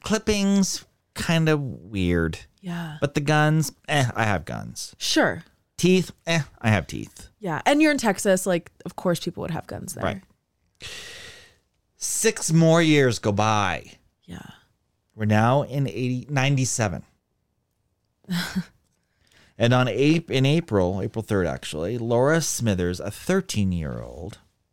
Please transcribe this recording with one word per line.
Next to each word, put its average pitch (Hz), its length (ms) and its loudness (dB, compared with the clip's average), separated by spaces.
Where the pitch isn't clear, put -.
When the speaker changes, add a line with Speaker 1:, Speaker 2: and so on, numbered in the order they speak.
Speaker 1:
clippings, 196 840 0
kind 160 340 0
of 151 120 2
weird. 87 800 -2
Speaker 2:
Yeah. 170 400 -10
Speaker 1:
But - 140 -4
the 156 60 0
guns, 151 520 2
eh, 139 260 2
I 113 100 0
have 98 200 -2
guns. 57 540 -12
Speaker 2:
Sure. 170 440 0
Speaker 1:
Teeth, 180 360 2
eh, 165 160 0
I 117 80 0
have 101 180 2
teeth. - 420 -12
Speaker 2:
Yeah. 165 260 -6
And 294 160 4
you're 311 100 6
in 285 80 0
Texas, 196 480 2
like, 175 240 -2
of 202 120 -10
course 175 240 -2
people - 220 -8
would - 80 -8
have - 160 -8
guns - 280 -12
there. - 100 -10
Speaker 1:
Right. - 160 -4
Six - 560 -2
more 165 300 6
years 143 360 4
go 107 140 -2
by. 101 520 0
Speaker 2:
Yeah. - 140 -14
Speaker 1:
We're 107 120 -6
now 113 360 4
in 139 260 -4
eighty, 127 420 -6
ninety-seven. 131 800 0
Speaker 2:
<laughs> - 60 -20
Speaker 1:
And 120 160 4
on 127 140 4
Ap-, 147 420 2
in 131 160 2
April, 101 560 2
April 110 200 -6
third, 95 240 0
actually, 78 520 -6
Laura 123 420 2
Smithers, 90 580 -2
a 98 120 -8
thirteen-year-old, 82 1300 -4